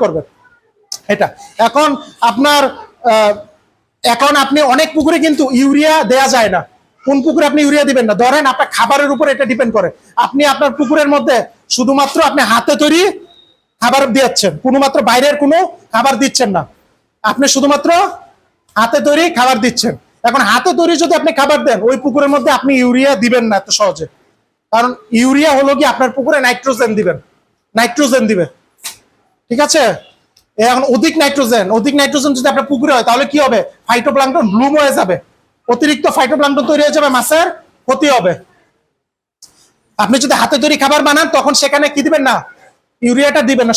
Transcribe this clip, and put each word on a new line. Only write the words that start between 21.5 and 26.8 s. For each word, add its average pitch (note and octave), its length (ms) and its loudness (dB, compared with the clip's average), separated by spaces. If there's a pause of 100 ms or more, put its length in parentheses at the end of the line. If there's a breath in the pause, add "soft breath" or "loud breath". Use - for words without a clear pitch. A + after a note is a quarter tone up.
দেন, A#3+ 140 2 (100)
ওই C4 80 2
পুকুরের C#4 380 0
মধ্যে C#4 180 0
আপনি B3+ 200 0 (100)
ইউরিয়া C4 340 2
দিবেন A#3 300 0
না G#3+ 100 0
এত F#3+ 140 -6
সহজে, E3+ 360 -2 (680)
কারণ A#3+ 180 2 (300)
ইউরিয়া C#4 380 2
হলো C#4 180 2
কি D4 160 0
আপনার B3+ 240 -2
পুকুরে C#4 240 0
নাইট্রোজেন B3 580 -2